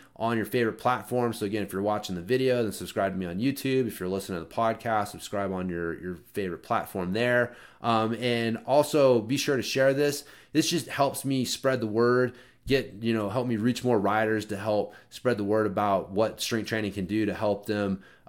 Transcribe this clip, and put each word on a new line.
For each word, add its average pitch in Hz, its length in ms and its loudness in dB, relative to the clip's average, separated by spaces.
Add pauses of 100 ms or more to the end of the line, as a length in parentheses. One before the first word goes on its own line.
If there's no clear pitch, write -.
(140)
on 117 220 -2
your 107 100 0
favorite 113 320 0
platform. 120 540 0
So 110 120 -6
again, 104 200 -2
if 92 80 -10
you're 95 100 -2
watching 104 320 -2
the 87 80 -6
video, 123 400 2
then 107 80 -2
subscribe 95 420 -2
to 92 60 -4
me 92 80 -2
on 87 140 -4
YouTube. 131 480 0
If - 100 -10
you're 92 100 -4
listening 95 320 -4
to 82 80 -10
the - 60 -16
podcast, 113 540 0
subscribe 98 440 -6
on 92 160 -4
your, 85 320 -4
your 90 180 -8 (160)
favorite 90 280 -4
platform 92 520 -2
there. 123 420 2 (260)
Um, 113 320 2
and 117 500 0
also 139 560 6
be 113 160 -2
sure 139 200 0
to 117 60 0
share 135 300 2
this. 143 300 0 (300)
This 156 180 2
just 160 160 0
helps 139 380 -2
me 135 200 0
spread 131 360 0
the 113 80 -2
word, 120 460 4 (320)
get, 131 340 0
you 113 120 0
know, 107 160 0
help 120 200 -2
me 120 80 0
reach 117 260 0
more 123 160 4
riders 107 480 2
to 107 100 -6
help 104 380 -2 (160)
spread 120 260 -2
the 104 80 -2
word 107 220 2
about 98 460 0
what 107 280 0
strength 110 280 -2
training 107 240 -2
can 98 140 -4
do 104 200 0
to 98 80 -2
help 101 320 -2
them, 101 360 -2 (260)